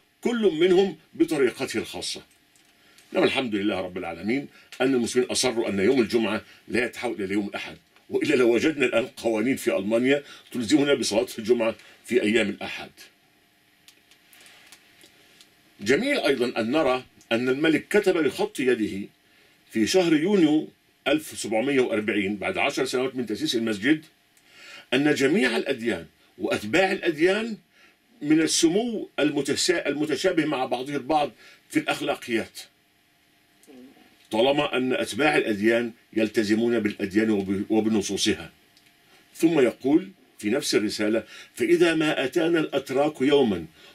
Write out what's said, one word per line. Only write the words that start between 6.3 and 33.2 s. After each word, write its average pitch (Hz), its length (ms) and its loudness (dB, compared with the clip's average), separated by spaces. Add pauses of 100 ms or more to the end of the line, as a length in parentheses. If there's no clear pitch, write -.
لا 117 160 0
يتحول - 380 -6
إلى 95 120 -4
يوم 104 140 -2
الأحد، - 280 -12 (340)
وإلا 143 240 0
لو 120 200 6
وجدنا 139 320 2
الآن 117 200 0
قوانين 117 500 -2
في 107 200 -2
ألمانيا 117 460 2 (300)
تلزمنا 139 420 2
بصلاة 113 320 0 (120)
الجمعة 113 360 0 (300)
في - 180 0
أيام 107 260 2
الأحد. - 420 -12 (3000)
جميل 240 380 0
أيضًا 123 420 0
أن 110 100 -2
نرى 131 340 0 (280)
أن 120 160 0
الملك 147 400 0
كتب 185 360 2
بخط 170 360 -2
يده 107 480 -2 (640)
في 110 140 2
شهر 170 280 4
يونيو 156 540 2 (400)
ألف 151 240 -2
وسبعمية 113 480 0
وأربعين 113 560 0
بعد 185 220 -6
عشر - 260 -2
سنوات 131 320 -4
من 127 100 -4
تأسيس 107 280 -4
المسجد 113 500 0 (920)
أن 147 200 2
جميع 143 420 2
الأديان 110 500 -4 (320)
وأتباع 123 540 0
الأديان 190 640 0 (640)
من 156 180 4
السمو 190 680 0 (120)
المتسا-، 147 640 0
المتشابه 151 580 0
مع 139 220 -2
بعضه 131 300 -4
البعض 147 360 0 (380)
في - 80 -2
الأخلاقيات، 143 800 -4 (1700)